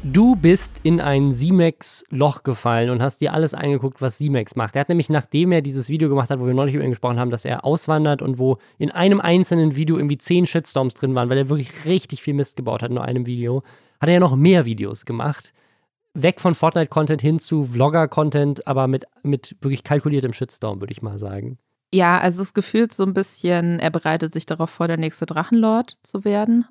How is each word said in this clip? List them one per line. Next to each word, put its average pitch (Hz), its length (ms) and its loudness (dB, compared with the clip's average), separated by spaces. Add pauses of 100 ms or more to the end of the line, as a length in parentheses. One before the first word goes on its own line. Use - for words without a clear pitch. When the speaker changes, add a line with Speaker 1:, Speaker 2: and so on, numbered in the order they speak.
Speaker 1:
Du 214 340 4
bist 170 460 2
in 165 180 4
ein 139 320 2
Simex-Loch 147 1080 0
gefallen 120 480 0
und 120 100 0
hast 135 180 -4
dir 147 140 -2
alles 156 200 0
angeguckt, 135 480 -2
was 131 160 -4
Simex 139 380 -2
macht. 113 200 -4
Er 139 60 0
hat - 80 -4
nämlich, 170 200 2
nachdem 151 420 2
er 165 100 4
dieses 135 280 -6
Video 156 180 0
gemacht 139 220 0
hat, 135 100 -2
wo 123 60 -4
wir 127 80 2
neulich 135 220 0
über 147 80 -2
ihn 127 80 0
gesprochen 120 280 -2
haben, 123 120 -2
dass 117 120 -6
er 127 220 -6
auswandert 151 560 0
und 131 180 -4
wo 127 180 2 (200)
in 147 140 -2
einem 196 280 2
einzelnen 170 560 2
Video 160 220 0
irgendwie 147 200 -2
zehn 175 280 2
Shitstorms 139 480 -2
drin 131 200 -2
waren, 123 160 0
weil 131 100 2
er 135 100 0
wirklich 143 220 -2 (140)
richtig 175 360 -2
viel 147 140 -2
Mist 143 200 -2
gebaut 120 280 -4
hat 123 60 -6
in 123 60 -4
nur 123 80 -4
einem 123 220 -4
Video, 120 360 -4 (380)
hat 147 80 0
er 170 80 6
ja 175 60 6
noch 147 140 4
mehr 165 300 6
Videos 110 400 -6
gemacht. 120 460 -6 (640)
Weg 156 260 0
von 170 160 2
Fortnite-Content 156 680 0
hin 156 180 2
zu 151 260 -2
Vlogger-Content, 143 1000 0
aber 131 220 0
mit, 131 180 -2 (180)
mit 143 380 -4
wirklich 139 220 -4
kalkuliertem 143 480 0
Shitstorm, 110 480 -8
würde 104 140 -10
ich 104 80 -14
mal 101 180 -10
sagen. 101 380 -10 (360)
Speaker 2:
Ja, 180 260 4
also 180 240 0
es 190 100 -10
gefühlt 220 400 0
so 196 100 -2
ein 190 100 -2
bisschen, 175 640 -2
er 160 100 0
bereitet 160 420 -2
sich 160 140 -8
darauf 165 240 -4
vor, - 180 -4
der 165 100 -2
nächste 160 280 -4
Drachenlord 220 680 0 (100)
zu 196 200 -10
werden. 220 480 0